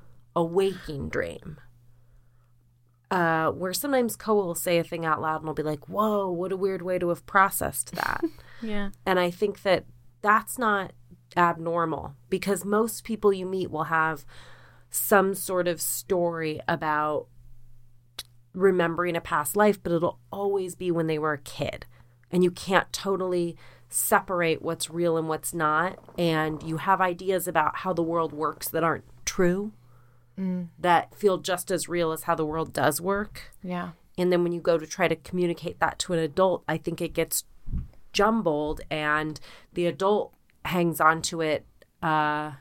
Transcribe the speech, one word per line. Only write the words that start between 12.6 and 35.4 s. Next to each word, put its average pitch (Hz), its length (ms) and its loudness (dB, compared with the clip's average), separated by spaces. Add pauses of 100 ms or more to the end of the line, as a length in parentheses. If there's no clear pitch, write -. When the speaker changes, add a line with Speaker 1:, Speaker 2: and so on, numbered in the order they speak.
Speaker 1:
most 214 400 0
people 214 280 2
you 185 120 -4
meet 185 260 -4
will 156 140 -4
have 160 400 0 (640)
some 196 460 2
sort 180 340 -2
of 165 140 -2
story 165 840 -2
about 151 600 -2 (1300)
remembering 175 640 2
a 165 40 -4
past 151 340 -2
life, 208 280 4
but 170 100 -2
it'll 170 260 0 (140)
always 196 440 -2
be 185 140 -2
when 165 180 0
they 156 100 0
were 151 160 0
a 139 40 -6
kid. - 460 -8 (460)
And 175 120 2
you 180 80 4
can't 180 420 0
totally 180 640 -2 (360)
separate 175 720 0
what's 165 260 -4
real 165 300 0
and 160 100 -2
what's 156 240 -4
not. 170 460 0 (180)
And 156 460 0
you 160 160 -4
have 185 240 2
ideas 185 440 -2
about 160 320 6
how 185 140 -2
the 170 120 2
world 165 280 0
works 151 360 -4
that 160 160 0
aren't 160 200 2 (220)
true, 196 460 2 (640)
Speaker 2:
Mm. 180 300 -2 (100)
Speaker 1:
that 170 360 2
feel 196 240 4
just 180 320 -4
as 175 180 -2
real 165 240 0
as 160 100 -8
how 170 120 2
the 160 120 0
world 156 260 -4
does 147 280 2
work. 196 520 -4 (100)
Speaker 2:
Yeah. 180 280 -6 (260)
Speaker 1:
And 180 160 2
then 175 100 4
when 175 100 2
you 170 80 -4
go 170 180 4
to 156 80 -8
try 175 200 0
to 165 100 0
communicate 175 640 -4